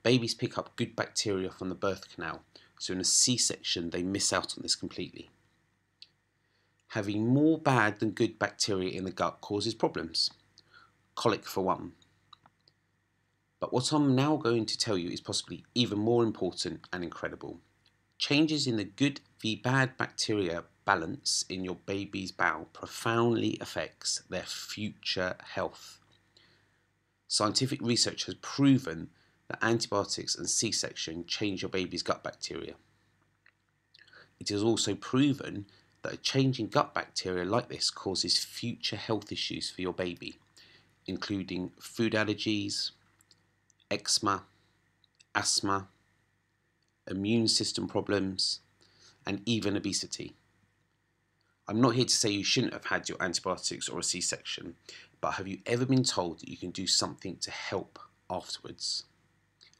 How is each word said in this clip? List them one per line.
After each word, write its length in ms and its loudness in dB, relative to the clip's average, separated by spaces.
Babies 300 4
pick 240 -4
up 200 -6
good 180 -4
bacteria 560 -2
from 180 -6
the 60 -4
birth 380 -4
canal, 280 -8
so 140 -6
in 60 -2
a 40 -2
C-section 840 2
they 120 -2
miss 300 0
out 260 0
on 60 -10
this 120 0
completely. 540 -8
Having 400 0
more 320 6
bad 400 4
than 120 0
good 280 0
bacteria 500 0
in 140 -4
the 80 -4
gut 300 -2
causes 340 -2
problems. 560 -2
Colic 300 2
for 180 -2
one. 280 -2
But 120 -4
what 200 2
I'm 240 6
now 220 4
going 280 2
to 120 -4
tell 200 0
you 120 -2
is 120 -6
possibly 420 -6
even 240 2
more 240 4
important 580 -2
and 120 -4
incredible. 560 -8
Changes 480 4
in 120 2
the 60 0
good 380 0
v 160 0
bad 420 2
bacteria 640 0
balance 640 0
in 160 -4
your 220 -4
baby's 460 -4
bowel 420 0
profoundly 880 2
affects 680 -4
their 120 -4
future 920 -4
health. 460 -6
Scientific 540 2
research 440 2
has 100 -8
proven 720 4
that 160 -4
antibiotics 720 0
and 140 -4
C-section 760 -2
change 360 -2
your 80 -4
baby's 340 -2
gut 200 -2
bacteria. 500 -8
It 120 -6
is 120 2
also 320 2
proven 720 2
that 100 -6
a 40 -10
change 420 2
in 80 -2
gut 280 0
bacteria 500 -2
like 240 0
this 220 0
causes 520 -2
future 520 -6
health 360 -4
issues 380 -6
for 120 -10
your 120 -2
baby, 460 -6
including 760 -4
food 340 0
allergies, 800 0
eczema, 520 2
asthma, 520 2
immune 400 2
system 400 0
problems, 760 0
and 180 -2
even 320 2
obesity. 560 -4
I'm 140 2
not 140 8
here 100 4
to 100 4
say 140 2
you 140 0
shouldn't 300 2
have 120 -10
had 220 -2
your 140 -6
antibiotics 640 -2
or 120 -6
a 40 -4
C-section, 720 -4
but 140 0
have 140 -6
you 180 -6
ever 200 2
been 180 6
told 360 0
that 100 -14
you 80 -10
can 140 -8
do 160 -4
something 540 0
to 100 -6
help 480 -6
afterwards? 720 -6